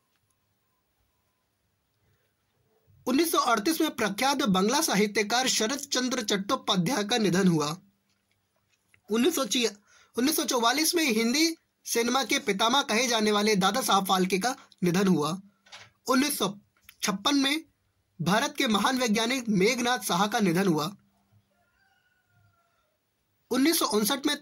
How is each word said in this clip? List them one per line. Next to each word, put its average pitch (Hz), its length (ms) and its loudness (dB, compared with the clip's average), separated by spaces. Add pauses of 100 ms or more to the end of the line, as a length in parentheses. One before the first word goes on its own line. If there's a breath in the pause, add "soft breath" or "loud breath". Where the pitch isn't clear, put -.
(3000)
उन्नीस 285 260 2
सौ 320 140 2
अड़तीस 240 340 0
में 311 160 0
प्रख्यात 247 540 -2
बंगला 208 320 2
साहित्यकार 220 680 0
शरद 226 380 -4
चंद्र 247 360 -4
चट्टोपाध्याय 208 800 -2
का 240 160 -2
निधन 185 280 2
हुआ। 151 260 0 (1400)
उन्नीस 247 240 2
सौ 269 100 -2 (720 soft breath)
उन्नीस 285 200 0
सौ 320 80 0
चौवालीस 262 500 0
में 330 120 2
हिंदी 254 480 0 (320)
सिनेमा 240 380 0
के 277 160 -4
पितामह 226 440 0
कहे 247 220 -2
जाने 220 260 0
वाले 208 240 2
दादा 202 260 0
साहब 196 240 2
फाल्के 185 320 0
का 240 160 -2 (300 loud breath)
निधन 185 240 2
हुआ। 151 220 2 (800 loud breath)
उन्नीस 277 300 2
सौ 214 100 0 (540)
छप्पन 214 340 0
में 277 280 0 (560)
भारत 226 380 0
के 277 100 0
महान 226 300 0
वैज्ञानिक 233 520 0
मेघनाथ 240 560 0
साहा 190 200 2
का 220 140 -2
निधन 190 260 2
हुआ। 151 180 0 (2750)
उन्नीस 277 280 2
सौ - 100 0
उनसठ 226 380 0
में 294 160 0